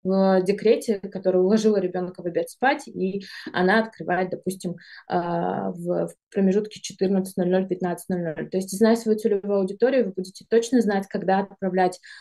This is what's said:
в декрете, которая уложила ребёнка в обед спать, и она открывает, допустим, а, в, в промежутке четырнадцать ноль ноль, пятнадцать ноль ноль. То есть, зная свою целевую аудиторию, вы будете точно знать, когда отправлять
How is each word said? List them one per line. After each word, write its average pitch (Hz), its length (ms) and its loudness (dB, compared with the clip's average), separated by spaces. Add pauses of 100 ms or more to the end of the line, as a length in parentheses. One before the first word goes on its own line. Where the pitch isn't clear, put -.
в 190 400 4
декрете, 208 560 2
которая 185 440 0
уложила 214 340 4
ребёнка 180 460 -4
в - 20 -4
обед 170 240 -4
спать, 294 380 -2
и 190 360 -4 (300)
она 185 260 4
открывает, 180 520 -2
допустим, 185 440 -8 (320)
а, 180 640 -2
в, 170 360 -4
в 170 80 -14 (160)
промежутке 196 480 0
четырнадцать 190 580 -2
ноль 180 120 0
ноль, 185 180 2
пятнадцать 180 420 -4
ноль 180 140 -2
ноль. 160 260 -6
То 185 80 -2
есть, 190 140 -6
зная 220 240 4
свою 220 220 0
целевую 202 420 0
аудиторию, 220 460 2
вы 190 80 -6
будете - 360 -10
точно 233 320 4
знать, 196 260 0
когда 190 320 0
отправлять 185 600 0 (220)